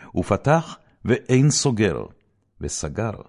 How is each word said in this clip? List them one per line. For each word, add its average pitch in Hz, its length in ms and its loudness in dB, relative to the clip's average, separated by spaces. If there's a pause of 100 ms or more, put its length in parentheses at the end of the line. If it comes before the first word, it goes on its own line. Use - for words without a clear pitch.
(140)
ופתח - 640 0 (260)
ואין 131 460 4
סוגר, 104 540 0 (560)
וסגר 80 520 -6 (160)